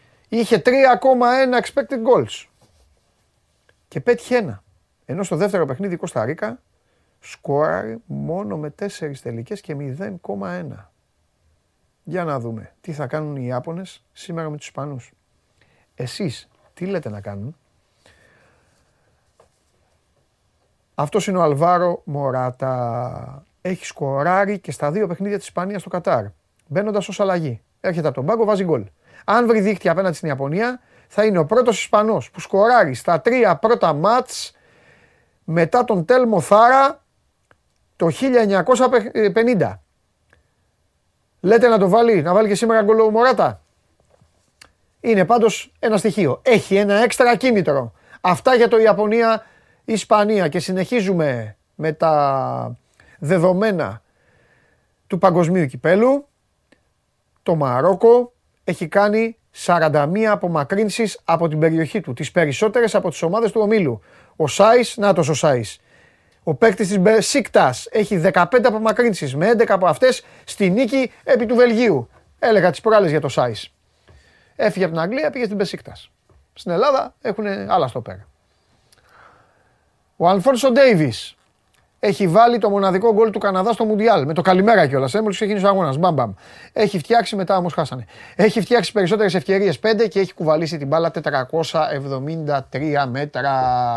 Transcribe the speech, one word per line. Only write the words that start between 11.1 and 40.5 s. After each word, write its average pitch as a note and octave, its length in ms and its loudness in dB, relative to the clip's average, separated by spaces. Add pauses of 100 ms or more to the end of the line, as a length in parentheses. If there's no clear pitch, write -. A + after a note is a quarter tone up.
Για F3 200 -8
να D3 160 -4
δούμε A2+ 320 -12 (100)
τι F3+ 120 -14
θα C#3+ 140 -10
κάνουν D3+ 280 -8
οι C3 100 -10
Ιάπωνες E3 580 -10 (100)
σήμερα E3 360 -12
με D3+ 80 -12
τους - 80 -20
Ισπανούς. C#3 460 -14 (840)
Εσείς - 520 -10 (260)
τι F3 120 -12
λέτε F3+ 240 -8
να G#2 120 -12
κάνουν; G#2 340 -12 (3500)
Αυτός D3+ 320 -2
είναι F#3+ 100 -2
ο F3 40 2
Αλβάρο E3+ 600 2
Μωράτα. B2+ 1400 -6 (180)
Έχει F3+ 240 -8
σκοράρει F3+ 760 -2
και - 120 -14
στα D3 200 -6
δύο G3 160 -2
παιχνίδια G3 300 -6
της - 100 -12
Ισπανίας F#3 340 -8
στο - 80 -18
Κατάρ, E3+ 360 -2 (420)
μπαίνοντας G3+ 400 -4
ως G3 120 -12
αλλαγή. E3+ 420 -2 (200)
Έρχεται D#3+ 260 -2
από C3 80 -4
τον C3 100 -6
πάγκο, A3 200 0
βάζει G3 180 0
γκολ. C#3+ 220 -2 (380)
Αν A3+ 240 2
βρει A3+ 120 4
δίχτυ F#3+ 300 0
απέναντι F3 260 0
στην - 120 -10
Ιαπωνία, D#3 520 -4 (280)
θα G#3 180 0
είναι G3 140 2
ο D3+ 60 2
πρώτος A3+ 340 2
Ισπανός G#3+ 520 0
που - 80 -18
σκοράρει G3 540 2
στα E3 280 -2
τρία A#3 340 2
πρώτα G#3+ 380 2
μάτς G#3+ 580 -2 (920)
μετά E3+ 400 0
τον G3 220 -2
Τέλμο A#3 360 2
Θάρα C4 600 4 (920)
το E3+ 140 0
χίλια B3 320 2
εννιακόσια A3 480 2 (440)
πενήντα. F#3+ 480 0 (1600)